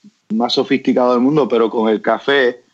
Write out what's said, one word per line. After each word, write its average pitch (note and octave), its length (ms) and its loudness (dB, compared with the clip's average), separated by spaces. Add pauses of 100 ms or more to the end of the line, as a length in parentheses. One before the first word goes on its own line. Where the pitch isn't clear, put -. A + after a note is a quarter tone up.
(340)
más A#2 180 -2
sofisticado C3 600 0
del A#2+ 100 2
mundo, C#3 260 2
pero A2+ 220 0
con A2+ 180 -2
el G#2 140 0
café, A#2+ 580 0 (140)